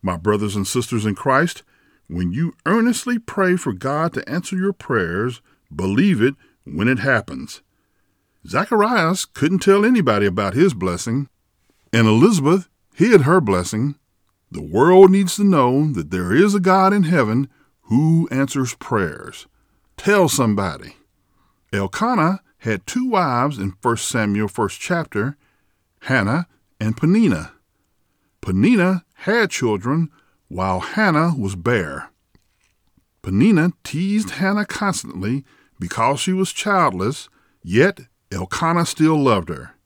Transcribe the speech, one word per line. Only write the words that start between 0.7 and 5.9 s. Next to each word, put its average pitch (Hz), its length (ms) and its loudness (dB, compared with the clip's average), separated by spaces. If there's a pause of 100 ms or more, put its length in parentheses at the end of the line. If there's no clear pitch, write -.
in 104 100 -2
Christ, 143 480 -2 (440)
when 87 240 -4
you 156 220 -4 (120)
earnestly 233 540 0
pray 185 380 0
for 135 160 -4
God 147 400 -4
to - 140 -8
answer 180 280 -6
your 190 180 -2
prayers, 107 680 -4 (320)
believe 104 480 2